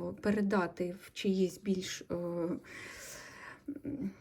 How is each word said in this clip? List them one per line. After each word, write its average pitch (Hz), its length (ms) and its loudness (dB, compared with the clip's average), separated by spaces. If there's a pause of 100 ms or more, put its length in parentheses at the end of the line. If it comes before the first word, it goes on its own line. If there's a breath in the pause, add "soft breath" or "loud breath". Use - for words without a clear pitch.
(160)
е, - 40 -14
передати 196 800 4
в - 120 -18
чиїсь 190 440 4
більш, 185 440 0 (100)
е, 175 40 2 (2000 loud breath)